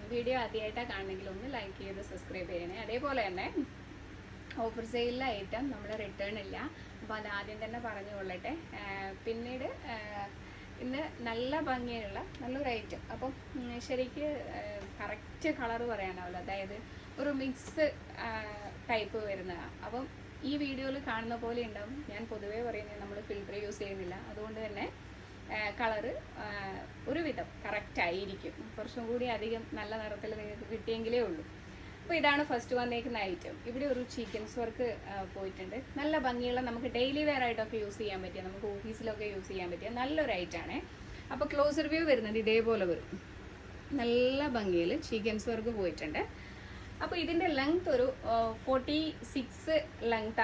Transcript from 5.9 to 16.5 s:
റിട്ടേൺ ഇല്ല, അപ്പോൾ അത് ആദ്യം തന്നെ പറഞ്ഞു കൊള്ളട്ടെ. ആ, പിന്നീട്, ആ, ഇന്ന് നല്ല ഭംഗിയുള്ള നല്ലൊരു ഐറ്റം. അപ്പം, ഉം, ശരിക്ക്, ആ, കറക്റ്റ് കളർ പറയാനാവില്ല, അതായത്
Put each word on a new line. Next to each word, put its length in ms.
റിട്ടേൺ 300
ഇല്ല, 120
അപ്പോൾ 180
അത് 180
ആദ്യം 280
തന്നെ 240
പറഞ്ഞു 280
കൊള്ളട്ടെ. 380
ആ, 20
പിന്നീട്, 420
ആ, 20
ഇന്ന് 200
നല്ല 400
ഭംഗിയുള്ള 500
നല്ലൊരു 260
ഐറ്റം. 220
അപ്പം, 180
ഉം, 100
ശരിക്ക്, 400
ആ, 40
കറക്റ്റ് 520
കളർ 220
പറയാനാവില്ല, 520
അതായത് 320